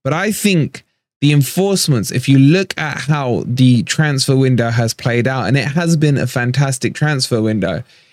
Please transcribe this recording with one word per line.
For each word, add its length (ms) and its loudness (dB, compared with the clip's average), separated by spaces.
But 120 -4
I 180 -2
think 540 -2
the 140 4
enforcements, 760 0
if 180 -4
you 100 6
look 380 4
at 200 -6
how 480 -2
the 380 2
transfer 540 0
window 320 2
has 240 0
played 340 -2
out, 200 -2
and 100 2
it 100 0
has 300 0
been 200 2
a 100 -2
fantastic 680 -2
transfer 460 -2
window, 420 -2